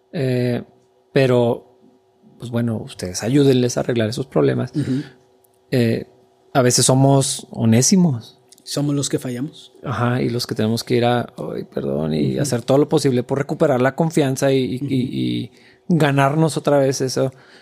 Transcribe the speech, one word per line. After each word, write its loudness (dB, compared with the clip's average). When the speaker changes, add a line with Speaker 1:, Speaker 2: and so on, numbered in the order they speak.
Speaker 1:
Eh, -2
pero, 2
pues -14
bueno, -2
ustedes -10
ayúdenles 2
a 0
arreglar -2
esos -6
problemas." 0
Speaker 2:
Ujú. -2
Speaker 1:
Eh, 0
a 4
veces 4
somos 2
Onésimos. 2
Speaker 2:
Somos -4
los -4
que -2
fallamos. -10
Speaker 1:
Ajá, -2
y -2
los -4
que -8
tenemos -2
que 0
ir 2
a, 0
"Ay, -8
perdón", -4
y 0
Speaker 2:
Ujú. -4
Speaker 1:
hacer -2
todo 2
lo 2
posible 0
por -4
recuperar 0
la 0
confianza 0
y, 0
y, -4
Speaker 2:
Ujú. -8
Speaker 1:
y, -2
y -4
ganarnos 2
otra 2
vez 2
eso, -2